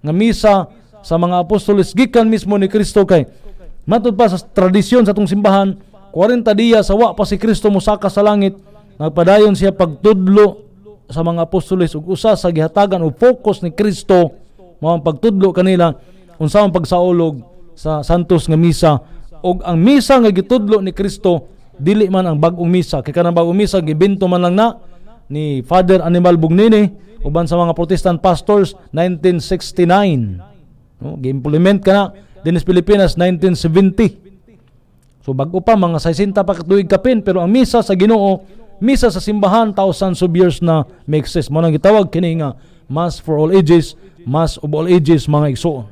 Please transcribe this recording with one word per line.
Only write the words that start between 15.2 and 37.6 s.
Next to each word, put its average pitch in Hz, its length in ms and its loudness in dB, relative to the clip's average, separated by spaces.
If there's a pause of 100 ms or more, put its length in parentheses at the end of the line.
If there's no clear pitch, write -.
kanila 180 400 2 (480)
unsa 160 240 2
ang 196 80 0
pagsaulog 170 720 -2 (320)
sa 151 320 -8
santos 175 400 0
nga 160 80 0
misa. 156 480 2 (400)
Ug 180 240 -2
ang 175 80 -2
misa 254 400 2
nga 233 160 4
gitudlo 202 480 0
ni 190 160 -6
Kristo 175 560 -4 (240)
dili 202 320 0
man 185 160 0
ang 160 160 -2
bag-ong 170 320 -2
misa, 170 320 -2
kay 147 80 -10
kanang 170 240 0
bag-ong 170 220 0
misa 196 260 0
gibento 180 480 0
man 180 160 0
lang 175 80 0
na 220 120 2 (600)
ni 147 400 -6
Father 185 320 2
Animal 175 400 2
Bugnini 202 640 2 (200)
uban 156 240 -4
sa 175 120 -2
mga 170 160 0
Protestant 170 440 -2
pastors, 190 560 0 (200)
nineteen 175 440 -2
sixty-nine. 170 1000 -2 (640)
No, 147 160 -12
gi-implement 147 600 0
ka 190 120 0
na 202 120 2 (400)
din 170 160 -2
sa - 80 -8
Pilipinas, 185 480 2
nineteen 175 400 0
seventy. 190 640 0 (1040)
So, 139 80 -8
bag-o 165 320 -6
pa, 220 160 2
mga 170 240 -2
sesenta 196 400 -2
pa 196 80 -4
katuig 180 400 0
kapin, 214 320 0
pero 185 160 -2
ang 170 80 -2
misa 240 320 2